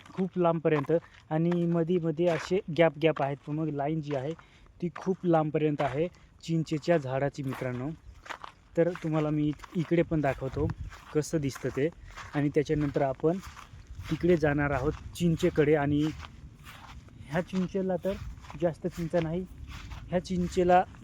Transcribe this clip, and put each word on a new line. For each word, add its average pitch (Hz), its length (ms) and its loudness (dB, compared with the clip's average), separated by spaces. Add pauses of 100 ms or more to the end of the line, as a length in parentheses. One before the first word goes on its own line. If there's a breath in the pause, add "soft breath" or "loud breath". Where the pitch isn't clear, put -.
(140)
खूप 185 240 -4
लांबपर्यंत 165 540 2 (380 loud breath)
आणि 170 360 2
मध्ये 170 340 2
मध्ये 165 280 0
असे 175 320 0 (180)
गॅप 165 260 6
गॅप 151 200 4
आहेत, 139 140 -2 (100)
पण 151 80 -4
मग 156 140 -2
लाईन 147 320 -2
जी 143 140 -4
आहे 143 180 -4 (480 loud breath)
ती 175 140 -2
खूप 185 300 -4
लांबपर्यंत 156 560 2
आहे 143 260 0 (360 soft breath)
चिंचेच्या 165 540 0
झाडाची 135 460 -2
मित्रांनो. 127 460 -4 (880)
तर 170 120 4 (140)
तुम्हाला 156 260 0
मी 151 220 0 (240)
इकडे 170 260 2
पण 160 200 0
दाखवतो 139 460 -2 (460)
कसं 151 280 0
दिसतं 135 280 -4
ते. 131 180 0 (480 loud breath)
आणि 147 200 2
त्याच्यानंतर 147 460 2
आपण 151 360 2 (720)
तिकडे 170 280 4
जाणार 147 340 2
आहोत 143 220 0 (220)
चिंचेकडे. 160 600 4
आणि 147 260 2 (1300)
ह्या 165 120 0
चिंचेला 185 540 -2 (100)
तर 190 80 -2 (480)
जास्त 170 260 0
चिंच 170 280 -4
नाही, 170 300 0 (640)
ह्या 180 100 0
चिंचेला 180 640 4 (200)